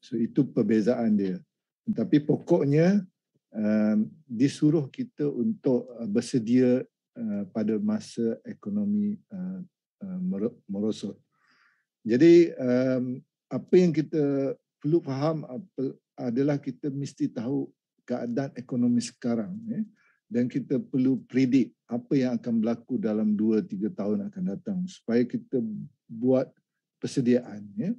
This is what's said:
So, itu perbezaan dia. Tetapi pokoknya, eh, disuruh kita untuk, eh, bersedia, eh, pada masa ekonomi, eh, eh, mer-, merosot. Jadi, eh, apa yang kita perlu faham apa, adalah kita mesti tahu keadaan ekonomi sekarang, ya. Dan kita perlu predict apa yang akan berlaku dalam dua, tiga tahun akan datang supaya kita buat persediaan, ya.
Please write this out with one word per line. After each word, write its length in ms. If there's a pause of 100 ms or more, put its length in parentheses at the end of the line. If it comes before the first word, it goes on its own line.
So, 160
itu 240
perbezaan 720
dia. 240 (480)
Tetapi 380
pokoknya, 720 (520)
eh, 420 (320)
disuruh 640
kita 420
untuk, 560 (140)
eh, 80
bersedia, 720 (300)
eh, 300 (100)
pada 260
masa 640
ekonomi, 720
eh, 440 (440)
eh, 160
mer-, 480
merosot. 480 (880)
Jadi, 480
eh, 500 (460)
apa 320
yang 160
kita 600 (240)
perlu 180
faham 480
apa, 360 (360)
adalah 400
kita 320
mesti 400
tahu 400 (380)
keadaan 500
ekonomi 400
sekarang, 560 (140)
ya. 100 (460)
Dan 240
kita 320
perlu 480
predict 560
apa 320
yang 240
akan 160
berlaku 400
dalam 400
dua, 240
tiga 320
tahun 400
akan 160
datang 400
supaya 320
kita 400 (480)
buat 400 (480)
persediaan, 640 (160)
ya. 220